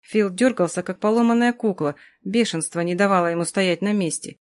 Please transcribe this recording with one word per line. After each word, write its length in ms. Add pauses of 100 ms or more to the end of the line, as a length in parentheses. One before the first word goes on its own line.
Фил 280
дергался, 540
как 160
поломанная 540
кукла, 420 (300)
бешенство 560
не 160
давало 320
ему 160
стоять 360
на 120
месте. 540